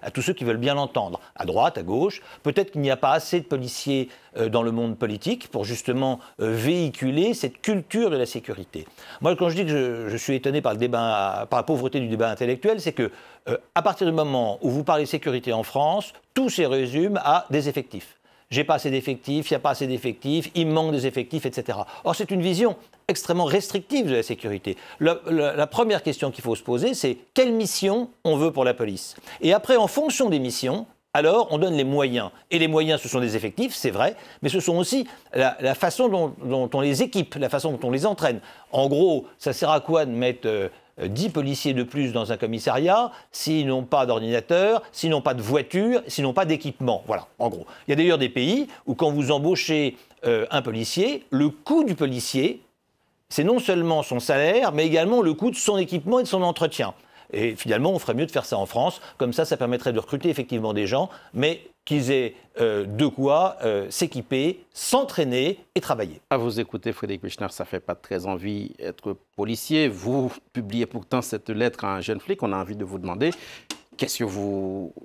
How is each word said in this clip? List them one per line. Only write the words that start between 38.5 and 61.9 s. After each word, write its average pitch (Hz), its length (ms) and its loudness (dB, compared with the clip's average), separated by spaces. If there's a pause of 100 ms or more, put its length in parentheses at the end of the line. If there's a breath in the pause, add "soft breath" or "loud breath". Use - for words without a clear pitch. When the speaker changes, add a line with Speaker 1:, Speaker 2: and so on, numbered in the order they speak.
Speaker 1:
En 135 160 4
gros, 151 380 4 (120)
ça 139 140 -2
sert 151 180 0
à 156 100 4
quoi 156 260 2
de 127 40 -4
mettre... 123 380 0
Euh, 101 200 0 (320 loud breath)
euh, 95 80 -2
dix 131 200 0
policiers 139 460 -2
de 123 80 0
plus 127 300 -2
dans 113 200 -2
un 107 60 -4
commissariat 147 760 2 (200 loud breath)
s'ils 156 340 0
n'ont 131 180 0
pas 135 220 2
d'ordinateur, 123 760 2 (100)
s'ils - 180 -2
n'ont 151 100 2
pas 139 140 2
de 120 80 -6
voiture, 175 640 2
s'ils - 180 -2
n'ont 131 80 2
pas 190 140 2
d'équipement ? 135 600 -2
Voilà, 101 200 -2 (120)
en 117 120 0
gros. 87 160 -10 (200 loud breath)
Il - 40 2
y - 20 2
a 139 40 2
d'ailleurs 165 220 4
des 127 120 0
pays 180 380 0 (180 loud breath)
où 131 80 -2
quand 156 160 2
vous 143 200 0
embauchez, 151 680 0 (260 loud breath)
euh, 113 260 2
un 139 120 0
policier, 143 680 -2
le 285 200 2
coût 311 340 0
du 202 100 -2
policier, 135 680 0 (640)
c'est 147 160 0
non 233 140 4
seulement 170 460 2
son 123 160 -4
salaire, 165 520 4
mais 151 140 2
également 170 340 4
le 160 140 4
coût 208 160 0
de 254 60 -4
son 208 220 0
équipement 185 420 0
et - 20 4
de - 60 -4
son 185 140 0
entretien. 160 520 0 (380 loud breath)
Et 107 240 0
finalement, 117 340 2
on 185 80 0
ferait 120 160 -2
mieux 143 120 -2
de - 40 -6
faire 131 140 -2
ça - 140 -4
en 98 80 -2
France. 139 340 -2 (180 loud breath)
Comme 120 140 0
ça, 160 120 0
ça 151 120 0
permettrait 123 360 0
de 110 60 -2
recruter 143 300 -2
effectivement 117 440 -2
des 104 140 0
gens, 135 220 0 (240 loud breath)
mais 156 300 0 (220)
qu'ils 139 280 2